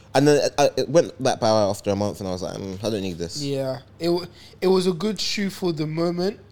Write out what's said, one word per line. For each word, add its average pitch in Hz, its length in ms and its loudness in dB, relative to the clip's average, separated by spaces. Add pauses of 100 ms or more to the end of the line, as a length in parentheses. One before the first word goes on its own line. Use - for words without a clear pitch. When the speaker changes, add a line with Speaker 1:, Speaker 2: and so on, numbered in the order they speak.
(160)
Speaker 1:
And 143 120 6
then 147 160 6
it, - 140 -2
I, 139 180 4
it 131 120 0
went 139 320 2
back 127 200 0
by 117 80 2
after 104 420 2
a 98 60 0
month 101 240 -2
and 98 80 -6
I 92 40 -4
was 90 100 -6
like, - 140 -6
"Mm, 95 280 -10
I 107 60 -2
don't 107 120 -2
need 90 160 -6
this." 87 240 -8
Speaker 2:
Yeah. 135 360 -4 (200)
It, 165 80 -6
w-, 175 200 -2 (340)
it 185 80 0
was 185 180 4
a 190 60 2
good 190 280 -4
shoe - 300 -4
for 180 220 -4
the 151 140 -4
moment, 170 520 -2 (120)